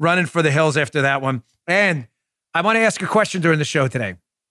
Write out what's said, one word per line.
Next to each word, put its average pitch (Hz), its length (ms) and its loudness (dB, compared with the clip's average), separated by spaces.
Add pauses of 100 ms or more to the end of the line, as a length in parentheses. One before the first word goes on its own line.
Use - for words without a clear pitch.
running 170 260 2
for 170 160 0
the 156 80 2
hills 151 260 2
after 147 260 0
that 139 200 0
one. 131 220 -4 (240)
And 175 400 0 (460)
I 170 80 0
want 214 120 2
to 226 60 2
ask 220 220 0
a 175 40 -4
question 196 340 0
during 160 200 2
the 143 40 -2
show 139 220 0
today. 107 300 -6 (340)